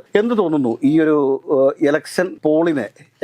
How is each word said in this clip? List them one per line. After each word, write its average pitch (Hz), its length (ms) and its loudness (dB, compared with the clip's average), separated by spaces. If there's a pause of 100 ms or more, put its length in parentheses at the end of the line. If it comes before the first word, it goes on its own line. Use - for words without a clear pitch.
(220)
എന്ത് 233 200 -2
തോന്നുന്നു 151 320 0 (180)
ഈ - 20 2 (120)
ഒരു, 156 120 2 (400)
ആ, - 20 2 (300)
ഇലക്ഷൻ 160 400 -2 (180)
പോളിനെ 151 400 0 (360)